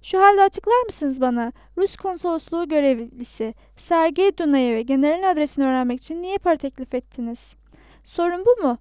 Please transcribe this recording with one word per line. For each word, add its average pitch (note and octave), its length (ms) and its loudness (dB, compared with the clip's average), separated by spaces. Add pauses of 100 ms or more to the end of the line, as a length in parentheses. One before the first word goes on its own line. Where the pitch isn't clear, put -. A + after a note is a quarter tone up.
Şu F#4+ 200 0
halde G4+ 200 6
açıklar G#4+ 440 2
mısınız C4+ 360 -4
bana? A#3+ 300 -2 (260)
Rus G4 200 0
konsolosluğu E4+ 720 -6
görevlisi B3 840 -2 (240)
Sergey E4+ 600 0
Dunayev'e C4 440 0
generalin C#4+ 420 0
adresini D4+ 420 0
öğrenmek B3+ 360 -2
için E4 200 -10
niye F#4+ 160 -6
para F4 200 2
teklif C4+ 360 -10
ettiniz?" A#3+ 600 -10 (500)
"Sorun F4 420 -4
bu A4+ 220 4
mu? A#3+ 140 0